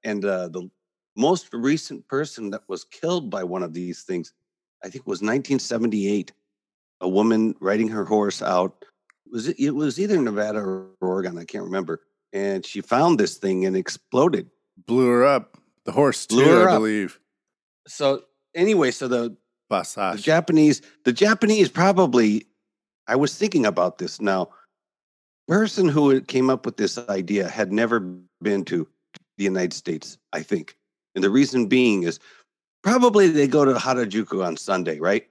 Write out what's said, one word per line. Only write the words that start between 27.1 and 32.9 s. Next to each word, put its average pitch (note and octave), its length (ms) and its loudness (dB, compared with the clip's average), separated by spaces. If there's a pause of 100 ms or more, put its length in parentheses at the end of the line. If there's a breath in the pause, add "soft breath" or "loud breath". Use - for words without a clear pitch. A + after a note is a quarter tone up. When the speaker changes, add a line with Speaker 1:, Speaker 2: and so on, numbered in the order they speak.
Speaker 1:
had G2+ 240 -4
never G#2+ 420 0 (260)
been F#2+ 240 -2
to E2+ 220 -4 (500)
the G2+ 60 -6
United F#2 300 -2
States, - 440 -10 (160)
I D#2+ 100 -6
think. D#2+ 320 -6 (400)
And F#2+ 80 -2
the G2+ 60 4
reason C3 380 2
being A2 360 2
is E2+ 160 -4 (640 soft breath)
probably G#3+ 460 6